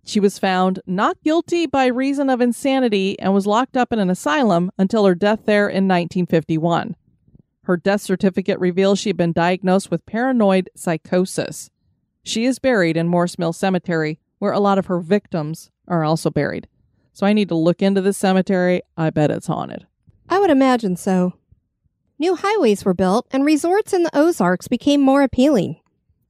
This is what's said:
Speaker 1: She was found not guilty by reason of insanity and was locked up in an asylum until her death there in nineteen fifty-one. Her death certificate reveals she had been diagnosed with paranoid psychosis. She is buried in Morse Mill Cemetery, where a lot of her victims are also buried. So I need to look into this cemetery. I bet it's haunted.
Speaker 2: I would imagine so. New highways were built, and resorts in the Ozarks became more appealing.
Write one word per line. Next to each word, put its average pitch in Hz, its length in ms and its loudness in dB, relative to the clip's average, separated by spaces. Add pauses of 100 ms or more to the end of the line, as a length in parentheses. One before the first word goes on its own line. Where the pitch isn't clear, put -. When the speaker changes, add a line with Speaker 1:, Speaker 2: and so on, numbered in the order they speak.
Speaker 1:
She - 160 -4
was 190 200 2
found 185 480 0
not 214 360 -2
guilty 330 440 0
by 262 180 0
reason 269 440 0
of 247 120 0
insanity 240 800 0
and 196 160 0
was 196 100 0
locked 226 320 0
up 240 160 -2
in 226 60 -2
an 180 100 0
asylum 196 720 0
until 202 260 2
her 185 80 4
death 208 320 -2
there 208 240 2
in 196 180 -2
nineteen 175 380 0
fifty-one. 165 680 -2 (720)
Her 180 120 0
death 202 240 0
certificate 190 580 -2
reveals 190 380 0
she 214 120 -4
had 180 80 -4
been 175 160 0
diagnosed 180 580 0
with 170 160 -6
paranoid 214 680 0
psychosis. - 920 -4 (540)
She 226 220 -4
is 254 120 0
buried 185 400 0
in 165 100 0
Morse 175 300 0
Mill 165 160 -2
Cemetery, 170 640 -2 (200)
where 202 120 -2
a 196 80 -2
lot 196 200 2
of - 80 -2
her 180 120 -2
victims 160 680 -4 (180)
are 165 160 0
also 156 280 0
buried. - 360 -4 (460)
So 196 140 -2
I 208 60 4
need 208 160 0
to 170 60 -2
look 165 280 2
into 196 180 2
this 196 160 0
cemetery. 185 640 0 (160)
I 160 140 0
bet 151 180 2
it's - 160 -6
haunted. - 400 -8 (420)
Speaker 2:
I 359 120 0
would 392 100 4
imagine 254 460 2
so. 180 380 0 (840)
New 339 180 0
highways 359 480 0
were 185 120 0
built, 190 360 0
and 269 140 0
resorts 339 480 0
in 359 100 2
the 311 140 -2
Ozarks 220 500 0
became 285 340 0
more 269 200 4
appealing. 247 580 0 (500)